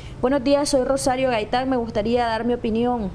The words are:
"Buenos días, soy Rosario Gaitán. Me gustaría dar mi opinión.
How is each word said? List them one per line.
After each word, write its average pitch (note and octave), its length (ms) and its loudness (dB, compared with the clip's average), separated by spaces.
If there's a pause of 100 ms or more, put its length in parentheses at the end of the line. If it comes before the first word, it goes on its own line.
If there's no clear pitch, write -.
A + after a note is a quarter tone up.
(220)
"Buenos C4 220 2
días, C#4 260 2
soy B3+ 160 2
Rosario C4 440 0
Gaitán. B3 400 0
Me C4 80 2
gustaría A#3 480 0
dar A3+ 200 -2
mi A#3+ 80 0
opinión. A#3 600 -2